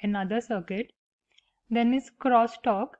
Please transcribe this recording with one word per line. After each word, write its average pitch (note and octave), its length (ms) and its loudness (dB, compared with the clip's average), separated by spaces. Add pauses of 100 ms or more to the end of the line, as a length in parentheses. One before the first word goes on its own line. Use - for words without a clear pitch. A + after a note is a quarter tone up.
another G3+ 400 -2
circuit. G3+ 500 -6 (800)
Then A#3 240 2
is C4+ 180 -4 (100)
crosstalk. A#3 800 2